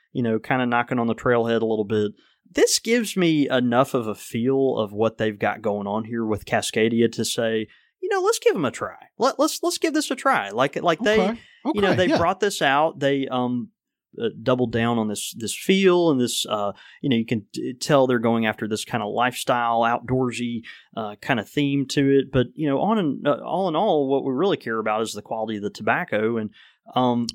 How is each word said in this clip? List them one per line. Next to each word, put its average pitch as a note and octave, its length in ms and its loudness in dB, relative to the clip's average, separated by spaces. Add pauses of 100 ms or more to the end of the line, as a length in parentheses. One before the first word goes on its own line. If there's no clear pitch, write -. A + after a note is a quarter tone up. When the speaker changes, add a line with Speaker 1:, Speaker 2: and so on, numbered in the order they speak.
(120)
Speaker 1:
you C3 100 -4
know, A2+ 160 0
kinda B2+ 280 -2
knocking A#2+ 320 0
on A#2 100 0
the A2 60 0
Trailhead A#2 480 2
a A2 40 0
little A2 180 0
bit, G#2 280 0 (360)
this - 300 2
gives A3+ 380 0
me D#3+ 320 4
enough B2 460 2
of A2+ 120 0
a G#2+ 80 -4
feel C3 640 0
of G#2 140 -4
what A2 260 0
they've A2 200 -2
got G#2+ 240 -2
going G#2 260 -2
on G#2+ 160 -4
here A2+ 200 -6
with G#2+ 220 -4
Cascadia A2+ 680 2
to A2+ 120 -4
say, A2 420 -2 (340)
you F#4 80 -6
know, G4 140 0
let's A4+ 160 2
give G#4 160 2
'em F3 100 -2
a - 60 0
try. - 240 -8 (240)
Let, C4 220 0
let's, D4+ 240 0
let's F4 140 -2
give E4 160 0
this D4+ 180 0
a - 20 0
try. D3 360 0
Like, B2+ 300 0
like, E3+ 200 2
they, A3 200 2
Speaker 2:
Okay. G#3+ 200 0 (340)
Speaker 1:
you G#3 60 -2
know, G3 80 4
Speaker 2:
Okay, F3 80 2
Speaker 1:
they F3+ 140 4
Speaker 2:
yeah. D#4+ 80 4
Speaker 1:
brought F3 200 2
this G3+ 240 0
out. C#3+ 380 2
They, C#3 260 0
um, B2 440 -2 (480)
uh, A2+ 100 -2 (140)
doubled B2 300 2
down A#2 260 0
on G#2+ 100 0
this, - 280 -8
this G#2+ 180 -8
feel F3+ 560 4
and C3 80 2
this, B2 300 0
uh, G2+ 240 -2 (300)
you C#3+ 80 0
know, A#2+ 60 4
you A2+ 100 0
can G#2+ 260 -2
t-, B2+ 220 -8
tell C3+ 320 4
they're B2+ 120 2
going A2+ 280 2
after G#2+ 200 -2
this G#2+ 180 -4
kinda G#2+ 220 -4
lifestyle, A#2 760 0
outdoorsy, A#2+ 840 -2 (340)
uh, G#2 240 -8
kinda A#2+ 240 -2
theme C#3 440 -2
to C#3 320 4
it. C3+ 120 -8
But, B2+ 220 2
you D3+ 120 -4
know, C#3 140 0
on G#3+ 180 0
and, D3+ 300 -2
uh, C3+ 160 0
all F#3 240 -2
in D#3 80 -2
all, D#3+ 320 2
what C3+ 160 0
we C3+ 80 -2
really D#3+ 240 0
care A2+ 220 -6
about A2 240 -2
is G#2+ 100 -4
the G#2 80 -10
quality A2 360 -6
of G2+ 80 -6
the G2+ 60 -4
tobacco. A2+ 680 -2
And, G#2+ 120 -6 (440)
um, A#2+ 400 2